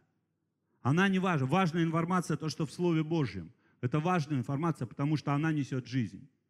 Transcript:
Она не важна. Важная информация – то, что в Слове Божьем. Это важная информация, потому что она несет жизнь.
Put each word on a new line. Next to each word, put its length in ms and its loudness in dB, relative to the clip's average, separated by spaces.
Она 280 4
не 100 2
важна. 280 2
Важная 360 2
информация – 540 0
то, 120 -6
что 160 -4
в 60 -6
Слове 320 0
Божьем. 480 -2
Это 180 0
важная 380 0
информация, 500 -2
потому 300 -2
что 160 -2
она 180 0
несет 340 -2
жизнь. 420 -4